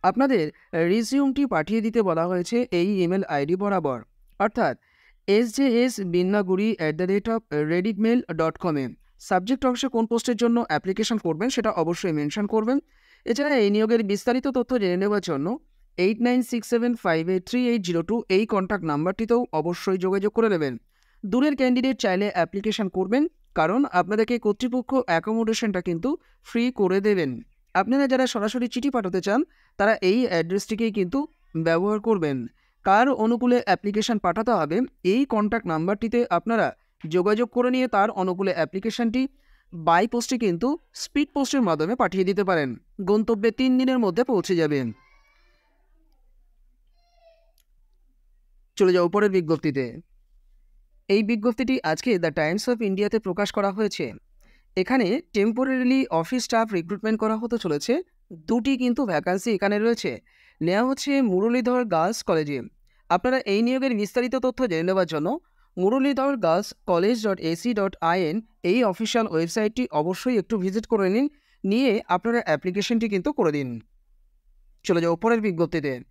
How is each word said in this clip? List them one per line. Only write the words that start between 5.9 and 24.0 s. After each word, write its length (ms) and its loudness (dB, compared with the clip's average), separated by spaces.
বিন্নাগুড়ি 560 2
at 120 0
the 120 -2
rate 240 0
of 60 -2
reditmail 460 0
dot 220 0
com-এ। 240 -2
সাবজেক্ট 400 0
অংশে 260 -2
কোন 160 2
পোস্টের 320 0
জন্য 140 4
অ্যাপ্লিকেশন 560 -2
করবেন 300 -2
সেটা 140 0
অবশ্যই 360 -2
মেনশন 360 -2
করবেন। 240 2
এছাড়া 380 0
এই 100 4
নিয়োগের 360 2
বিস্তারিত 360 0
তথ্য 140 -2
জেনে 200 0
নেওয়ার 260 0
জন্য 180 -2
এইট 280 2
নাইন 140 2
সিক্স 220 -4
সেভেন 200 0
ফাইভ 180 2
এইট 140 -2
থ্রি 120 -2
এইট 180 0
জিরো 200 0
টু 80 0
এই 80 4
কন্ট্যাক্ট 380 -2
নাম্বারটিতেও 480 0
অবশ্যই 440 -2
যোগাযোগ 340 0
করে 160 4
নেবেন। 200 -2
দূরের 360 2
ক্যান্ডিডেট 440 2
চাইলে 220 2
অ্যাপ্লিকেশন 500 -2
করবেন, 260 0
কারণ 220 2